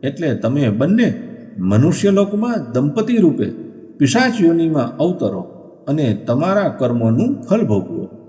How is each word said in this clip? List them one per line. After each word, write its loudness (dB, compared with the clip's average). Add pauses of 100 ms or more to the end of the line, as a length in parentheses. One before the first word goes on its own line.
એટલે -4
તમે 0
બંને 2 (360)
મનુષ્યલોકમાં 2
દંપતી 0
રૂપે 4 (540)
પિશાચ 2
યોનિમાં 2
અવતરો -2 (480)
અને 0 (120)
તમારા 0
કર્મોનું 0
ફળ 0
ભોગવો. -2 (200)